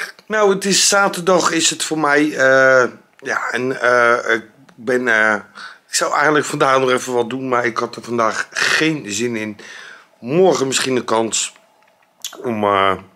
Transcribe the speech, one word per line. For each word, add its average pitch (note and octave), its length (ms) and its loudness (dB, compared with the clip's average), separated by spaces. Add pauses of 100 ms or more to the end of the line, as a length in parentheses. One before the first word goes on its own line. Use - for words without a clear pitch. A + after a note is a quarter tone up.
(260)
Nou, G#3 280 2
het F#3+ 100 -4
is F#3+ 240 2
zaterdag F#3 600 2
is D#3+ 200 0
het D#3+ 140 -8
voor D#3 140 -4
mij, D3 380 2
eh, C3 520 6 (300)
ja, A#2+ 320 -6
en, B2+ 300 -4
eh, A#2+ 540 2
ik A2+ 100 -4 (300)
ben, B2 340 -2
eh, A2 260 2 (540)
ik - 60 -14
zou D#3+ 200 -2
eigenlijk D3 300 2
vandaag C#3 340 0
nog C3 120 2
even B2+ 220 -2
wat A#2+ 180 0
doen, C3 180 -6
maar A#2+ 180 0
ik A2+ 120 -4
had A#2 180 -6
er A2 60 -14
vandaag A2+ 480 -2
geen D#3 560 -2
zin A2+ 300 -4
in. G#2+ 220 -8 (640)
Morgen C3+ 460 2
misschien C3 300 -2
een A2 80 -2
kans A2+ 480 -2 (880)
om, A2 220 -4
eh, G2 280 2 (240)